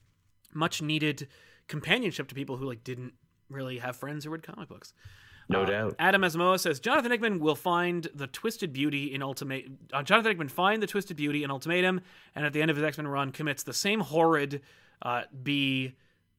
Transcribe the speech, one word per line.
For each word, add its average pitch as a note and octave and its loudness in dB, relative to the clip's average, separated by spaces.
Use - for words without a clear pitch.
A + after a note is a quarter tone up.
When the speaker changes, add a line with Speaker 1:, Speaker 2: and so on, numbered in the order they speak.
Speaker 1:
much D#3+ -2
needed D3+ 0
companionship D#3+ -2
to B2+ -14
people C3+ -6
who, C3 -6
like, B2 -8
didn't B2 -10
really C3 -8
have B2 -6
friends C#3+ -8
who D#3 -8
read D#3+ -8
comic E3+ -14
books. - -20
Speaker 2:
No F#2+ 2
Speaker 1:
Uh, G2 2
Speaker 2:
doubt. G#2 0
Speaker 1:
Adam F#3+ 6
Asamoah F3 4
says, D#3+ 0
"Jonathan B3 2
Hickman A3 0
will D3+ 4
find F3 0
the C#3+ -6
Twisted G3+ -4
Beauty C#3+ 0
in C#3 -4
Ultimate-, C3+ -6
uh, C#3 0
Jonathan G#3+ 4
Hickman E3 0
find G3+ 2
the G3+ 0
Twisted F#3+ -4
Beauty D3 0
in C#3 -4
Ultimatum, F3+ 2
and D3 0
at C#3+ 0
the D3+ 2
end D#3+ 4
of D3 4
his D3 0
X-Men D3+ -4
run C#3 -2
commits D3 -4
the C3 -8
same G#3 2
horrid, D3 4
uh, A#2+ -2
B, C3+ 0